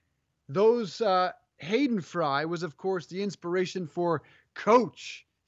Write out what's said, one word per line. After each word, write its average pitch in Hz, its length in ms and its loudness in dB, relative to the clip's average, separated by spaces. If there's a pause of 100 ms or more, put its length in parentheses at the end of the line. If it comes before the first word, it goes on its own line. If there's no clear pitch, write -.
(480)
Those, 214 540 2
uh, 185 320 2 (240)
Hayden 233 420 0
Fry 147 460 -2
was, 165 180 -6
of 170 140 -8
course, 190 300 -4
the 180 140 -8
inspiration 185 640 -4
for 170 360 -2 (320)
Coach, - 720 2 (200)